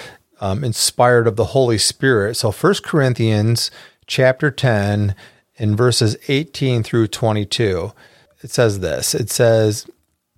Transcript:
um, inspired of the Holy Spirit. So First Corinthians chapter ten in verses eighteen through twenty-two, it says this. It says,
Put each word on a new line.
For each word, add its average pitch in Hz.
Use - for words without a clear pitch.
um, 98
inspired 120
of 101
the 107
Holy 120
Spirit. 113
So 107
First -
Corinthians 117
chapter 131
ten 104
in 104
verses 117
eighteen 135
through 113
twenty-two, 104
it -
says 107
this. 78
It -
says, 113